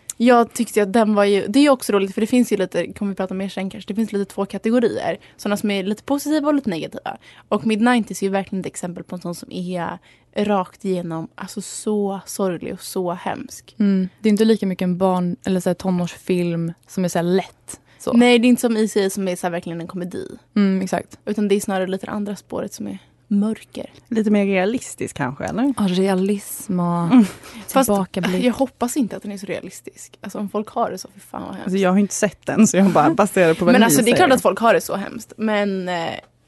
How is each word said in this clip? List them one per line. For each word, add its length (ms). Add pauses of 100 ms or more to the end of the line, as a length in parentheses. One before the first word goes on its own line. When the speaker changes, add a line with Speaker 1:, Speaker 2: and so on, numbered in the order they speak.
(180)
Speaker 1:
Jag 360
tyckte 300
att 100
den 220
var 80
ju, 240
det 120
är 40
ju 60
också 240
roligt, 200
för 80
det 60
finns 240
ju 60
lite, 360
kommer 180
vi 40
prata 180
mer 160
sen 200
kanske, 240
det 20
finns 160
lite 220
två 120
kategorier. 720 (200)
Såna 200
som 140
är 120
lite 200
positiva 440
och 60
lite 160
negativa. 480 (320)
Och 140
Mid-nineties 580
är 40
ju 40
verkligen 300
ett 60
exempel 380
på 120
en 60
sån 140
som 160
är 480 (360)
rakt 500
igenom, 500
alltså 260
så 640
sorglig 480
och 80
så 300
hemsk. 680
Speaker 2:
Mm. 300 (100)
Det 100
är 20
inte 140
lika 200
mycket 200
en 120
barn-, 380 (100)
eller 140
så 100
här, 40
tonårsfilm 1000 (140)
som 180
är 40
så 80
här 60
lätt. 560 (200)
Så. 140
Speaker 1:
Nej, 260
det 80
är 20
inte 120
som 160
E 100
C 180
A 40
som 180
är 80
så 120
här 40
verkligen 300
en 60
komedi. 400 (280)
Speaker 2:
Mm, 260
exakt. 440
Speaker 1:
Utan 220
det 80
är 40
snarare 280
lite 180
det 60
andra 240
spåret 380
som 140
är 100 (300)
mörker. 640 (180)
Speaker 3:
Lite 240
mer 140
realistisk 720
kanske, 280
eller? 320
Speaker 2:
Ja, 100
realism 920
och 60 (260)
Speaker 3:
Mm. 140 (420)
Speaker 1:
Fast 220
Speaker 2:
tillbakablick. 560
Speaker 1:
jag 80
hoppas 440
inte 200
att 60
den 80
är 60
så 80
realistisk. 760
Alltså 180
om 100
folk 200
har 220
det 60
så, 160
för 60
fan 220
vad 100
hemskt. 140
Speaker 3:
Alltså 120
jag 140
har 80
inte 140
sett 320
den, 220
så 100
jag 140
bara 220
baserar 400
på 120
vad 80
Speaker 1:
Men 80
Speaker 3:
ni 40
Speaker 1:
alltså 120
det 60
är 20
Speaker 3:
säger. 120
Speaker 1:
klart 180
att 60
folk 180
har 140
det 80
så 140
hemskt. 420
Men, 520
eh, 200 (380)